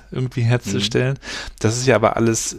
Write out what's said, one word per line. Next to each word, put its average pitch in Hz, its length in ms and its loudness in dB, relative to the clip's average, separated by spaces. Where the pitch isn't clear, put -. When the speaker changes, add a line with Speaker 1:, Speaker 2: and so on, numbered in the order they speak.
Speaker 1:
irgendwie 127 300 -4
herzustellen. 123 720 0
Speaker 2:
Mhm. - 460 -12
Speaker 1:
Das 113 180 0
ist 131 100 0
ja 120 80 6
aber 107 220 4
alles, 113 400 0